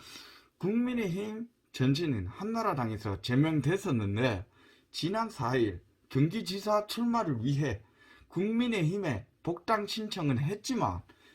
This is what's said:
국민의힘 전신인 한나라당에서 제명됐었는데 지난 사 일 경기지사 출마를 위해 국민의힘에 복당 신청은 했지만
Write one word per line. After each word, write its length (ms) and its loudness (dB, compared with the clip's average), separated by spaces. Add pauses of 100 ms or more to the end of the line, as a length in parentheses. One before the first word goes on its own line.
(580)
국민의힘 880 -2 (240)
전신인 540 2
한나라당에서 920 -2
제명됐었는데 1300 2 (460)
지난 360 -2
사 280 -2
일 260 2 (260)
경기지사 800 2
출마를 580 0
위해 380 0 (460)
국민의힘에 960 0 (160)
복당 440 -2
신청은 520 -2
했지만 640 -2 (320)